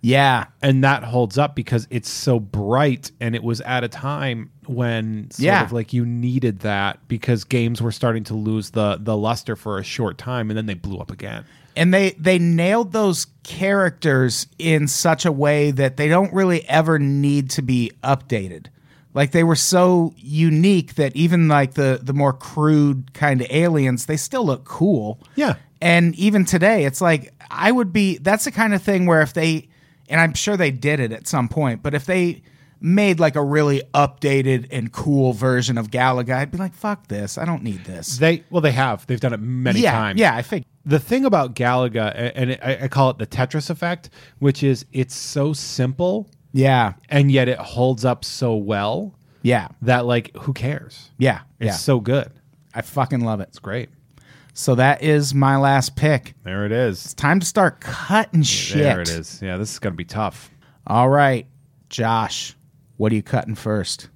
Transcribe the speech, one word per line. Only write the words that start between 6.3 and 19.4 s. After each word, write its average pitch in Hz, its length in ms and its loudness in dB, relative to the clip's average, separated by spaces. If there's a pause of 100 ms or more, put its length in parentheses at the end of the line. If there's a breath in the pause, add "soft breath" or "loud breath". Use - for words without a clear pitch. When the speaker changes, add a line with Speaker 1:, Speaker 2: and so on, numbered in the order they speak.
Speaker 2:
that 101 480 -4
because 113 360 -2
games 117 380 -2
were 113 100 -2
starting 113 340 -2
to 107 100 -8
lose 107 360 -4
the, 104 300 0
the 107 160 -2
luster 110 380 -4
for 101 240 -8
a 98 40 -8
short 104 360 -6
time, 120 320 -6
and 107 60 -4
then 110 100 -6
they 98 80 -6
blew 90 240 -10
up 87 100 -12
again. 101 340 -14 (320 soft breath)
Speaker 1:
And 170 160 2
they, 190 280 2
they 185 180 2
nailed 175 540 0
those 202 340 0 (180)
characters 165 1040 0 (140)
in 156 280 2
such - 380 0
a 165 60 2
way 147 400 2
that 131 260 0
they 147 100 0
don't 180 260 2
really 180 360 2
ever 156 300 2
need 139 520 0
to - 120 -4
be 123 280 0 (120)
updated. 110 640 -2 (480 soft breath)
Like, 139 160 0
they 165 120 4